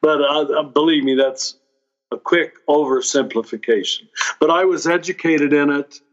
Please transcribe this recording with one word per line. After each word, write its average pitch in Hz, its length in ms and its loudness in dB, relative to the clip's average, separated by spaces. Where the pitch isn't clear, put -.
But, 151 220 2
uh, 147 380 0
uh, - 20 0
believe 147 420 0
me, 135 100 2
that's 131 420 -2
a 120 60 -8
quick - 380 -2
oversimplification. 127 1400 -2
But 156 100 2
I 170 140 2
was 170 220 0
educated 165 680 0
in 147 180 2
it. 143 300 -6